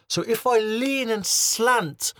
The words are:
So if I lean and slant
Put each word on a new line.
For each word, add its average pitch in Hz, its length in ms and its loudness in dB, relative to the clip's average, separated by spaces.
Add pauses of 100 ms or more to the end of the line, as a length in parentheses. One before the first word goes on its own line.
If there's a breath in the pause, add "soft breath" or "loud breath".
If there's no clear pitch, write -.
So - 160 -2
if 226 240 -2
I 247 120 6
lean 240 520 -2
and 214 140 -2
slant - 960 0